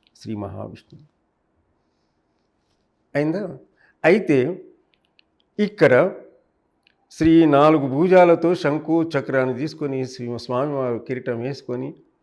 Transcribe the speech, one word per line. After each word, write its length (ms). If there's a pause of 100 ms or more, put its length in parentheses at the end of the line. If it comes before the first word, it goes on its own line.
(160)
శ్రీ 200
మహావిష్ణువు. 680 (2000)
అయిందా? 420 (480)
అయితే 600 (920)
ఇక్కడ 560 (960)
శ్రీ 340
నాలుగు 420
భుజాలతో 680
శంకు 480
చక్రాన్ని 500
తీసుకొని, 520
శ్రీ 340
స్వామివారు 580
కిరీటం 440
వేసుకొని, 520 (300)